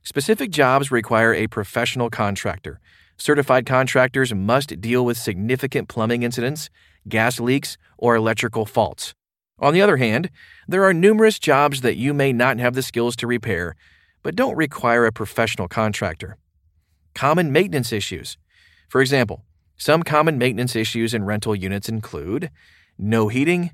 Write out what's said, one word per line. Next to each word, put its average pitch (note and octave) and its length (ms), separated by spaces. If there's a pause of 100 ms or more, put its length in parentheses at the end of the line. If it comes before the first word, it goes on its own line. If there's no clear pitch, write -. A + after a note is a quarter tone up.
Specific G#3+ 480
jobs C#3 420
require A2+ 420
a F2+ 140
professional A#2 640
contractor. G2+ 680 (380)
Certified C#3 480
contractors C3 680
must G#2 480
deal B2 240
with A#2+ 120
significant A#2 720
plumbing A#2+ 360
incidents, B2 460 (380)
gas A2 320
leaks, B2+ 380 (200)
or A#2 180
electrical A2 500
faults. - 480 (440)
On D3 160
the F3+ 80
other G3+ 140
hand, B2+ 340 (380)
there F#3+ 160
are F#3+ 100
numerous G#3+ 460
jobs C#3 400
that A2+ 160
you C3 180
may C#3 200
not A#2+ 260
have B2 140
the B2+ 100
skills A#2 340
to A#2+ 100
repair, G2 480 (460)
but F3+ 140
don't B3+ 220
require A#2+ 480
a A2+ 80
professional G#2+ 560
contractor. G#2 680 (760)
Common D3+ 400
maintenance D#3 400
issues. G2 440 (520)
For B2+ 100
example, B2+ 460 (320)
some D#3+ 260
common D#3 340
maintenance B2 380
issues A2+ 380
in G#2+ 100
rental G#2 320
units G2 320
include A2+ 640 (460)
no G#2+ 320
heating E3 440